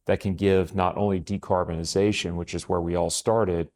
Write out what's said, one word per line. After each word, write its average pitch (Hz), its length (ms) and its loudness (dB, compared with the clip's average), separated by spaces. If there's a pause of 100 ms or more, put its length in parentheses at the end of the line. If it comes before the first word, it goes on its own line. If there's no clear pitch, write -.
that 98 120 2
can 98 140 -2
give 95 400 2
not 92 240 0
only 98 240 0
decarbonization, 90 1160 0
which 85 180 -6
is 82 120 -6
where 90 140 0
we 85 140 -2
all 85 160 0
started, 92 640 0